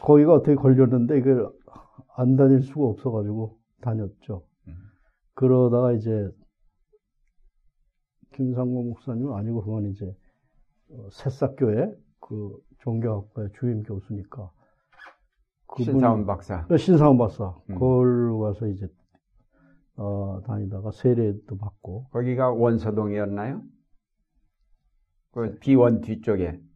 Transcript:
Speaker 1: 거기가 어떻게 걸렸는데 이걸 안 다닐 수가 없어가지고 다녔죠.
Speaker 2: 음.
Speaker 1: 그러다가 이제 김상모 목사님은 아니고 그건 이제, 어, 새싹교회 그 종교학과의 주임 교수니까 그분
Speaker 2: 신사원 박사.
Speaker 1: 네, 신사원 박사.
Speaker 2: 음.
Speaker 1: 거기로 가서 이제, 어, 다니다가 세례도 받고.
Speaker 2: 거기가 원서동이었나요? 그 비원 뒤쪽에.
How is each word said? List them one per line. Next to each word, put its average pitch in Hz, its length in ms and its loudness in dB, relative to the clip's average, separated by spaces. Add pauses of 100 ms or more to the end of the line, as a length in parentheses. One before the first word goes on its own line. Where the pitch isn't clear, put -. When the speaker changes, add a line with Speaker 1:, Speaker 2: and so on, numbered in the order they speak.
Speaker 1:
거기가 147 320 8
어떻게 147 220 4
걸렸는데 131 640 4
이걸 123 300 2 (680)
안 127 180 2
다닐 135 280 6
수가 143 240 -4
없어가지고 110 720 -4 (260)
다녔죠. 107 600 -8 (240)
Speaker 2:
음. 90 80 -18 (600)
Speaker 1:
그러다가 127 580 2
이제 107 360 -2 (2000)
김상모 127 520 -4
목사님은 120 500 -8
아니고 110 280 -6
그건 107 240 -4
이제, 98 280 -10 (760)
어, 104 200 -20
새싹교회 135 840 -4 (280)
그 104 380 -12 (220)
종교학과의 110 800 -6
주임 117 240 -4
교수니까 101 680 -12 (1160)
그분 - 180 -8
Speaker 2:
신사원 117 420 2
박사. 95 420 -8
Speaker 1:
네, 170 80 2
신사원 147 420 6
박사. 98 360 -2 (160)
Speaker 2:
음. 98 60 -10
Speaker 1:
거기로 123 640 2
가서 107 280 -4
이제, 98 180 -8 (1120)
어, 101 500 -8
다니다가 104 460 -8
세례도 110 640 0
받고. 104 560 -12
Speaker 2:
거기가 127 380 -2
원서동이었나요? 107 1120 -2 (1700)
그 110 280 -8
비원 123 400 4
뒤쪽에. 95 600 -4 (160)